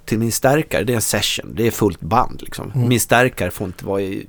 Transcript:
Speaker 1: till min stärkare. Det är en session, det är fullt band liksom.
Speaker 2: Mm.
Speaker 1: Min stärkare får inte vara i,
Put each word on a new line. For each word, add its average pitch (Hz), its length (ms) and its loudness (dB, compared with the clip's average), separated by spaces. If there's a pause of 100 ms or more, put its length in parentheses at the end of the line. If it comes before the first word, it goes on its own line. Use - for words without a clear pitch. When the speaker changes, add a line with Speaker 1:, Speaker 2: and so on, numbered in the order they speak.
Speaker 1:
till 110 140 0
min 113 120 0
stärkare. 143 520 0
Det 120 100 0
är - 20 2
en 110 60 0
session, - 540 -2
det 117 120 2
är 110 40 2
fullt 95 300 2
band - 400 0
liksom. - 340 -10
Speaker 2:
Mm. 120 140 2
Speaker 1:
Min 123 100 4
stärkare 120 520 2
får 101 160 -6
inte - 180 -10
vara 98 160 0
i, 98 280 -6